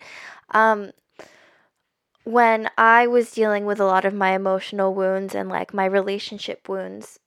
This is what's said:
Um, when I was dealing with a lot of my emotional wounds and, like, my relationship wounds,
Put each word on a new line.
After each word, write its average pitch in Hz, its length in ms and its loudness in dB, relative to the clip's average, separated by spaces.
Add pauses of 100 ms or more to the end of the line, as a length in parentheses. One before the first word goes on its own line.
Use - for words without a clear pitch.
(520)
Um, 214 400 2 (1300)
when 226 540 2
I 226 300 6
was 240 240 2
dealing 208 340 0
with 208 140 -2
a 196 60 4
lot 190 200 2
of 196 80 0
my 190 220 0
emotional 190 580 -2
wounds 190 400 -2
and, 196 160 -6
like, 185 240 -6
my 196 120 -2
relationship 196 840 -4
wounds, 190 580 -10